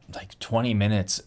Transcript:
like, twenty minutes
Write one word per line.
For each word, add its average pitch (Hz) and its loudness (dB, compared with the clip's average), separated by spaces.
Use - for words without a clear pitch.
like, - -14
twenty 117 0
minutes 101 2